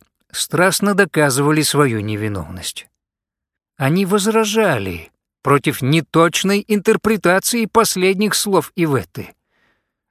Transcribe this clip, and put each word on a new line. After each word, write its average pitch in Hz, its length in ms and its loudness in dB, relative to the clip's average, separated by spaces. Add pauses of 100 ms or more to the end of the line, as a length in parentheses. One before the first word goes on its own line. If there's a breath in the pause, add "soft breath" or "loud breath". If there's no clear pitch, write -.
(300)
страстно 185 640 0
доказывали 151 680 2
свою 139 380 0
невиновность. 101 880 -8 (880)
Они 165 300 0
возражали 202 1040 0 (320)
против 139 400 0
неточной 165 840 0
интерпретации 208 1000 0
последних 190 680 0
слов 185 420 -2
Иветты. 135 580 -4 (760)